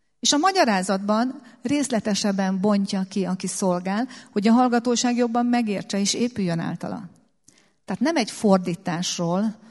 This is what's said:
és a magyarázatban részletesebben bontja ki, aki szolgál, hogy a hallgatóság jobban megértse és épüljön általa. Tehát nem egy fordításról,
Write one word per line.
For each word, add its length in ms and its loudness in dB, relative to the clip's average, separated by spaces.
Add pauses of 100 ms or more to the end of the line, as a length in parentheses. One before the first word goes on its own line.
(200)
és 140 0
a 40 2
magyarázatban 1040 0 (200)
részletesebben 1000 -2
bontja 480 2
ki, 160 -2
aki 220 -4
szolgál, 600 -2 (240)
hogy 160 0
a 40 6
hallgatóság 640 2
jobban 300 2
megértse 540 0
és 140 0
épüljön 460 -2
általa. 500 -8 (760)
Tehát 160 -4
nem 140 0
egy 160 0
fordításról, 1200 0 (160)